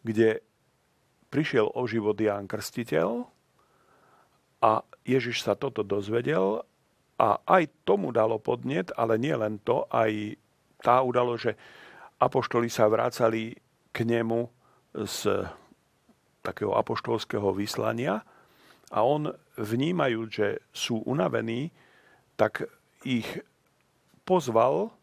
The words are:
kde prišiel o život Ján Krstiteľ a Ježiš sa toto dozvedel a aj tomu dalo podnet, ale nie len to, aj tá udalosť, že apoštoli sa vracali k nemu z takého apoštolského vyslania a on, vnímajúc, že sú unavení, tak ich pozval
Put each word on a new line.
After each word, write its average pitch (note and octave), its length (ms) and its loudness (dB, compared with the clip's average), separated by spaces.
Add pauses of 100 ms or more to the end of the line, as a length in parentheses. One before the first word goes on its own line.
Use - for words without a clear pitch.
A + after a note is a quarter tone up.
kde A2 400 2 (880)
prišiel C3+ 400 2
o B2 160 -4
život G#2+ 320 0
Ján G2+ 240 0
Krstiteľ D#3+ 800 -2 (1400)
a A2 240 4 (240)
Ježiš A#2+ 320 0
sa G2+ 160 0
toto C3 240 -4
dozvedel A2+ 800 0 (560)
a - 320 4
aj E3+ 240 6 (160)
tomu F#3 240 2
dalo A2+ 240 2
podnet, B2 560 -4
ale A2+ 240 0
nie C#3 160 -2
len G#2+ 320 -2
to, A#2+ 240 0
aj G#2+ 480 0 (480)
tá B2 160 6
udalosť, B2 400 0
že A2+ 120 -2 (680)
apoštoli B2 480 2
sa A2 240 4
vracali A2+ 640 0 (320)
k - 160 -10
nemu A#2 480 0 (480)
z F#2+ 480 -2 (960)
takého - 320 -2
apoštolského A2 800 -2
vyslania A#2 640 -4 (720)
a G#2+ 80 -2
on, D3+ 320 0 (200)
vnímajúc, A#2+ 800 -2
že G#2 160 0 (240)
sú - 320 -4
unavení, B2 680 -2 (640)
tak - 280 0 (400)
ich B2+ 360 -4 (840)
pozval D3+ 680 2 (100)